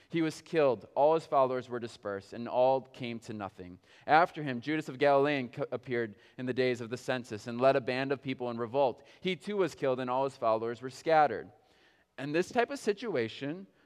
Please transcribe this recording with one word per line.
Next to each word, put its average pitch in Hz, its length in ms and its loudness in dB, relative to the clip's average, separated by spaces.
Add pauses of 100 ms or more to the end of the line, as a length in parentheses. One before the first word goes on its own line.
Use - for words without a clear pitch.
He 165 140 0
was 156 180 -4
killed. 135 540 2
All 147 180 6
his 165 140 0
followers 127 420 0
were 123 120 -6
dispersed, 101 520 -10
and 117 140 -8
all 127 340 4
came 117 380 -10
to - 140 -14
nothing. 92 440 -12 (300)
After 160 340 4
him, 127 200 -4
Judas 147 280 -4
of 131 80 -10
Galilee 139 520 4
co-, 143 220 -8
appeared 120 440 -4 (240)
in 127 80 -6
the 127 60 0
days 123 280 0
of 113 80 -10
the 120 80 -6
census 120 500 -6
and 120 140 -4
led 135 140 6
a 135 60 0
band 135 300 -2
of 131 120 -6
people 123 260 -6
in 117 80 -6
revolt. 123 460 -2 (160)
He 185 160 -4
too 208 220 -8
was 180 180 0
killed, 131 240 -2
and 123 100 -4
all 131 140 0
his 135 140 -4
followers 113 440 -2
were 131 80 -10
scattered." 131 600 2 (640)
And 143 160 -6
this 175 160 2
type 240 220 -2
of 277 80 -8
situation 175 880 -4 (180)